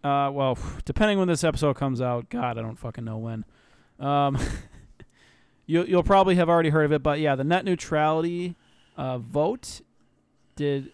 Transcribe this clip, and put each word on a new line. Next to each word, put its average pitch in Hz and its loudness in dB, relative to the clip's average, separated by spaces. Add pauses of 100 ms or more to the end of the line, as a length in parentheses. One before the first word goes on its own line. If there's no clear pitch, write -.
uh, 143 0
well, 135 0 (280)
depending 208 2
when 185 2
this 170 0
episode 147 2
comes 131 -4
out, 123 -4
God, 123 -4
I 113 -6
don't 110 -10
fucking 117 -12
know 110 -8
when. 113 -8 (560)
Um, 143 2 (680)
<laughs> - -20
you, 165 0
you'll 180 4
probably 190 6
have 175 4
already 165 4
heard 156 4
of 143 2
it, 143 0
but 151 0
yeah, 143 2
the 135 -2
net 175 2
neutrality, 170 -2 (400)
uh, 131 -6
vote 151 -4 (760)
did, 139 -2